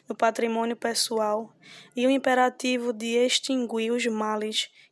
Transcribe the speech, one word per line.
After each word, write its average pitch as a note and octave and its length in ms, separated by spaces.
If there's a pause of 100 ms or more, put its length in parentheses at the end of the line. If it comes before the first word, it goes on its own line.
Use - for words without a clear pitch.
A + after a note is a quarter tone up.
no A3+ 80
patrimônio A3+ 640
pessoal, A3 760 (440)
e B3 100
o C4 60
imperativo B3+ 840
de A#3 220
extinguir A#3 760
os A#3+ 140
males G#3+ 640 (220)